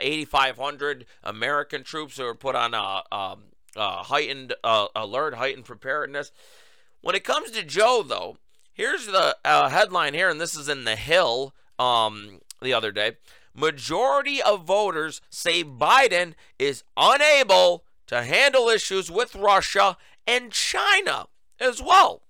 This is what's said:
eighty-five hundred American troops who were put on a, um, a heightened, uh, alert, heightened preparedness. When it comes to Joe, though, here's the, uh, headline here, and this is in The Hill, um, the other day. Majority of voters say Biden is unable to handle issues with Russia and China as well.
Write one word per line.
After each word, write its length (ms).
eighty-five 560
hundred 480
American 640
troops 320
who 80
were 100
put 200
on 180
a, 360
um, 340
a 260
heightened, 500
uh, 220
alert, 380
heightened 280
preparedness. 720
When 160
it 80
comes 280
to 120
Joe, 420
though, 320
here's 300
the, 400
uh, 240
headline 440
here, 160
and 100
this 140
is 140
in 160
The 140
Hill, 580
um, 600
the 120
other 180
day. 220
Majority 880
of 240
voters 640
say 340
Biden 680
is 240
unable 880
to 160
handle 440
issues 420
with 240
Russia 600
and 240
China 760
as 240
well. 480